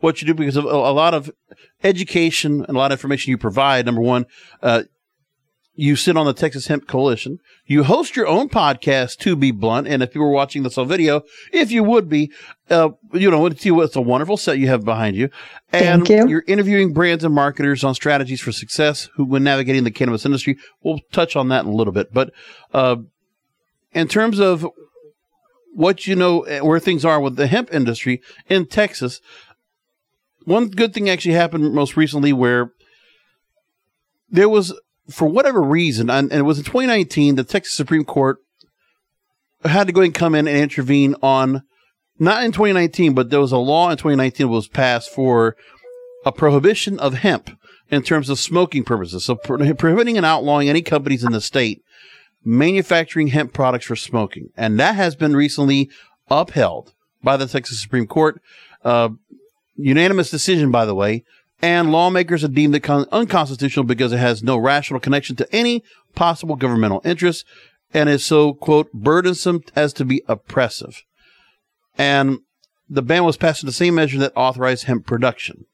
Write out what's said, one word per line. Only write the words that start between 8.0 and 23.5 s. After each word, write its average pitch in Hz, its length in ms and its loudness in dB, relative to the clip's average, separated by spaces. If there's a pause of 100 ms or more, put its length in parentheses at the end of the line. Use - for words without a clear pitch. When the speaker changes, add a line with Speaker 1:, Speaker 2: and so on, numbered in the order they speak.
Speaker 1:
your 233 120 0
own 214 220 0
podcast, 139 720 0
To 180 160 0
Be 135 160 2
Blunt. 113 360 -2
And 139 140 0
if 123 140 -4
you 147 60 -2
were 147 100 2
watching 139 320 -2
this 127 140 -6
on 131 100 -2
video, 151 340 0 (320)
if 285 160 0
you 226 140 0
would 214 260 2
be, 151 220 0 (400)
uh, 165 180 4 (240)
you 190 160 2
know, 160 160 4
it's, 160 180 -4
it's 165 320 2
a 135 60 -2
wonderful 139 360 0
set 147 200 -2
you 135 120 2
have 120 140 0
behind 110 320 -2
you. 127 140 -2 (420)
And 175 360 4
Speaker 2:
Thank - 20 -6
you. 214 200 6
Speaker 1:
you're 160 180 -2
interviewing 196 460 2
brands 170 300 0
and 160 120 2
marketers 143 480 0
on 135 100 0
strategies 135 480 -2
for 123 100 -6
success 151 640 -4
who, 143 100 0
when 135 180 0
navigating 135 400 0
the 117 80 -2
cannabis 117 340 -2
industry. 139 320 -2 (240)
We'll 156 180 -4 (120)
touch 170 240 -2
on 131 140 -2
that 131 160 0
in 95 40 -6
a 104 60 -2
little 107 180 0
bit. 101 180 -4
But, 127 200 -2 (420)
uh, 127 220 0 (1000)